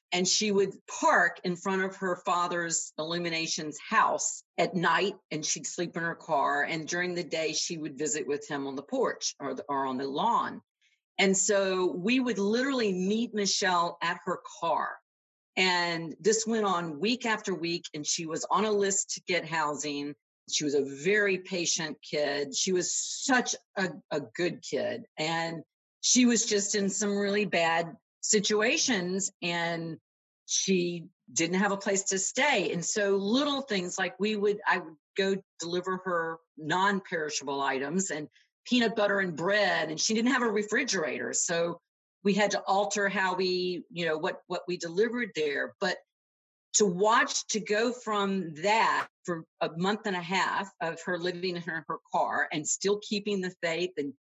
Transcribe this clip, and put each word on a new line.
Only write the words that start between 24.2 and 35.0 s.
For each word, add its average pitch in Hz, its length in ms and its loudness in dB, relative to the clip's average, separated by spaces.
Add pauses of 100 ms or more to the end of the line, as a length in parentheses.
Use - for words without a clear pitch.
good 170 260 -2
kid. 120 440 -4 (120)
And 165 460 -2 (360)
she - 240 6
was 233 220 4
just 202 300 2
in 196 120 2
some 202 300 0
really 202 280 2
bad 165 500 2 (240)
situations, 208 1120 2 (100)
and 170 560 -2 (480)
she 175 600 0 (260)
didn't 165 260 0
have 196 140 2
a 196 40 -2
place 196 280 0
to 190 160 0
stay. 247 520 2
And 170 120 -4
so 196 320 2
little 262 460 0
things 180 360 -4
like 180 220 -2
we 214 160 2
would, 202 320 2
I 180 100 4
would 160 160 -10 (220)